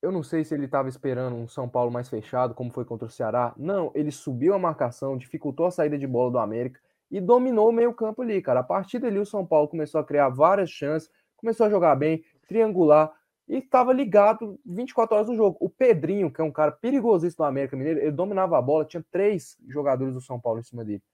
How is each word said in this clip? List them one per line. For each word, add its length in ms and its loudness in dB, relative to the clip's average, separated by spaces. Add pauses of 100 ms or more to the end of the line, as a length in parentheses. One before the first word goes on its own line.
eu 100 -4
não 120 -4
sei 200 -2
se 120 -4
ele 120 -4
tava 220 -2
esperando 460 -6
um 120 -10
São 220 -8
Paulo 220 0
mais 180 -8
fechado, 460 -4
como 160 -8
foi 120 -8
contra 220 -10
o 60 -14
Ceará. 440 -2
Não, 380 -4
ele 180 -2
subiu 440 -2
a 40 0
marcação, 560 -4
dificultou 520 -4
a 40 0
saída 280 -2
de 80 -6
bola 240 0
do 80 0
América 400 -4 (320)
e 100 -6
dominou 480 4
o 20 2
meio 220 2
campo 300 -6
ali, 180 -2
cara. 200 0
A 20 -4
partir 340 -4
dali, 220 -2
o 80 -2
São 180 -6
Paulo 220 4
começou 340 -4
a 20 -2
criar 260 2
várias 420 2
chances, 400 -6 (240)
começou 320 0
a 20 2
jogar 260 4
bem, 280 0 (240)
triangular, 680 4 (340)
e 140 -4
tava 320 2
ligado 720 2
vinte 240 -8
e 40 -20
quatro 220 2
horas 140 2
no 60 -2
jogo. 260 2
O 80 -2
Pedrinho, 600 2
que 120 -8
é 20 0
um 80 -2
cara 200 0
perigosíssimo 720 0
do 20 0
América 300 -4
Mineiro, 240 -2
ele 100 0
dominava 460 0
a 40 4
bola, 220 0
tinha 260 -10
três 460 -2 (140)
jogadores 460 -2
do 40 -10
São 180 -12
Paulo 220 -4
em 40 -12
cima 200 -14
dele. 180 -8 (120)